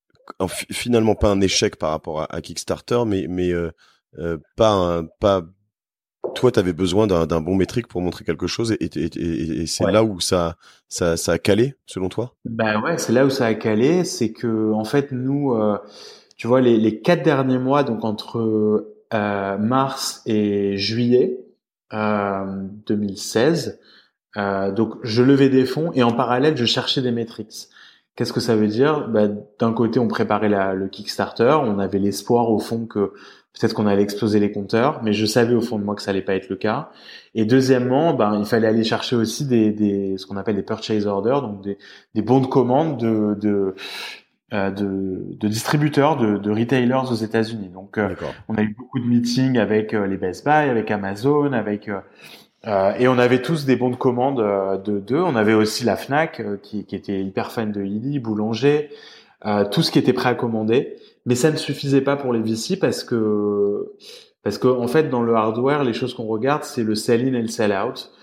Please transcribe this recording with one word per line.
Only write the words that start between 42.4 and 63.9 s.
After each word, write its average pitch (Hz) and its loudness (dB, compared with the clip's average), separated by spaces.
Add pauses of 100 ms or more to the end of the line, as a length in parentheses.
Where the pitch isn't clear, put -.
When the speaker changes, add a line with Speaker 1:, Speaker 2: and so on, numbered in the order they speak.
Speaker 2:
commande 131 2
de, 110 0
de, 101 0 (800)
euh, 98 -2
de, 95 -4
de 107 -2
distributeurs, 147 2
de, 107 2
de 101 -2
retailers 123 2
aux 117 0
États-Unis. 110 -2
Donc, 95 -10
euh, 104 2
Speaker 1:
D'accord. 85 -8 (140)
Speaker 2:
on 110 -4
a 107 2
eu 107 0
beaucoup - -8
de 120 -4
meetings 120 2
avec, 107 2
euh, 101 0
les 98 -2
Best 92 -6
Buy, 147 4
avec 110 0
Amazon, 110 0
avec, 104 -4
euh, 98 -4 (680)
euh, 101 2
et 127 4
on 127 4
avait 123 4
tous 147 -4
des 131 4
bons 120 0
de 123 -4
commande, 127 0
euh, 98 0
de, 101 -4
de, 120 -4
on 170 0
avait 110 4
aussi 107 2
la 104 2
Fnac, 151 -2
euh, 104 -6
qui, 98 -10
qui - -10
était 98 -6
hyper 98 -6
fan 107 -4
de 101 -4
Illy, 113 -4
Boulanger, 113 0 (540)
euh, 104 2
tout 160 0
ce 156 0
qui 151 4
était 123 4
prêt 123 0
à 120 2
commander. 113 0 (320)
Mais 123 2
ça 156 2
ne 147 -2
suffisait 139 0
pas 143 0
pour 131 -4
les 113 0
V 110 -2
C 180 -4
parce 131 -2
que, 104 0 (480)